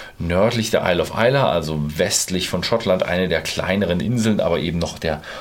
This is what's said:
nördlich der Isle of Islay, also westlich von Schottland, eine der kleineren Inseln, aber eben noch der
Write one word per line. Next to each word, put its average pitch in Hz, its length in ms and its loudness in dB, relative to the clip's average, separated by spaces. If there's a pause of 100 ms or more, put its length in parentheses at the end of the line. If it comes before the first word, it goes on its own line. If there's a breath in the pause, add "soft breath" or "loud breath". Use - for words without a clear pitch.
(180 loud breath)
nördlich 107 520 2
der 80 140 2
Isle 87 180 4
of 78 80 -4
Islay, 123 260 2
also 80 420 0
westlich 78 720 -2
von 87 160 -2
Schottland, 95 400 0
eine 90 240 0
der 80 140 0
kleineren 92 580 0
Inseln, 110 400 2
aber 85 180 2
eben 85 200 -2
noch 82 200 -4
der 78 240 -4 (180 loud breath)